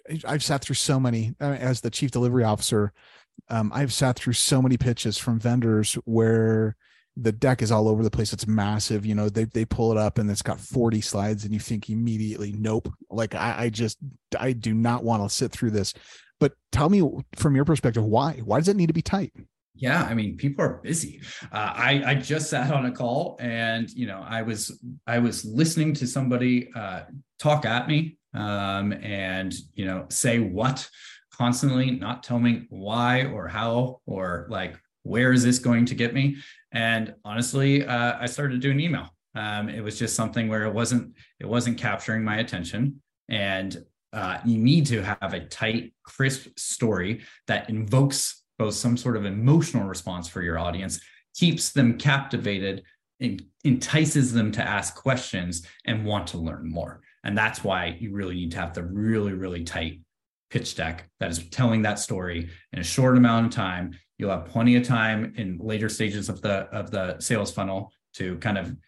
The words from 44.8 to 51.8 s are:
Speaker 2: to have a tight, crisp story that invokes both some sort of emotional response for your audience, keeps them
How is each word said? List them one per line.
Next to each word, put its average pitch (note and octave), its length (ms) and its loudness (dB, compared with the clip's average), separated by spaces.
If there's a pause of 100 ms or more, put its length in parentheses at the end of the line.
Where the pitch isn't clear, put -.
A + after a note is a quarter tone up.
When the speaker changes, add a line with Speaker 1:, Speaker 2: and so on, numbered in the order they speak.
Speaker 2:
to A2+ 160 0
have F#2+ 300 -4
a E2+ 140 -8
tight, - 480 -4 (100)
crisp - 440 -2 (100)
story G#2+ 640 -2 (240)
that G#2 240 -2
invokes A#2+ 720 2 (120)
both G#2+ 180 -2
some A#2+ 220 0
sort A#2+ 200 -2
of G2+ 80 -4
emotional A2 640 4
response F2+ 400 -6
for F#2 140 -6
your E2 160 -2
audience, F2 420 -4 (340)
keeps - 380 2
them A#2+ 240 4